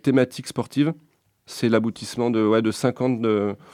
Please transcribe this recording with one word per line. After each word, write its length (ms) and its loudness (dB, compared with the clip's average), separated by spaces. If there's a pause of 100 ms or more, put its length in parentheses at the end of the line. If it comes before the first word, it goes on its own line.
thématiques 460 0
sportives. 460 -2 (520)
C'est 240 -2
l'aboutissement 640 0
de, 120 2
ouais, 200 4
de 80 0
cinq 300 -2
ans 80 2
de, 460 0 (180)